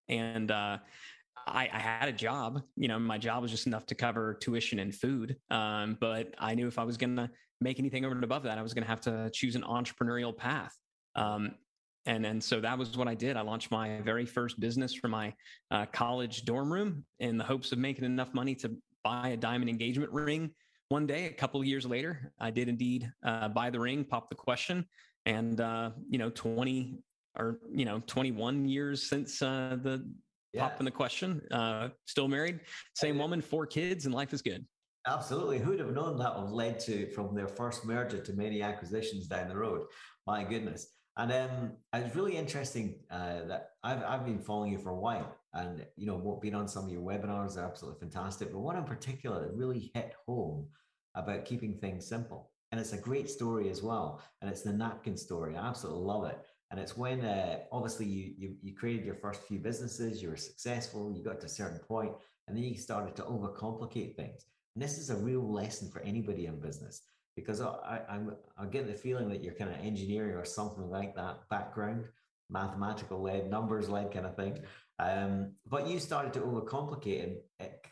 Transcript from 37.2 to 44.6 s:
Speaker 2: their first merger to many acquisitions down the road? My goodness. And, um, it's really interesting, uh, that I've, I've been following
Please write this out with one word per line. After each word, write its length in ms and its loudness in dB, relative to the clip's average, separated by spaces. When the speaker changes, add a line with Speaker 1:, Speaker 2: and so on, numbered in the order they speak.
Speaker 2:
their 120 2
first 380 -2
merger 340 0
to 140 -6
many 300 0
acquisitions 640 -2
down 220 -2
the 60 -6
road? 320 0
My 180 2
goodness. 540 -4
And, 160 2
um, 440 0
it's 220 -2
really 220 2
interesting, 720 -2
uh, 340 -2
that 280 -4
I've, 180 0
I've 240 0
been 140 -2
following 320 0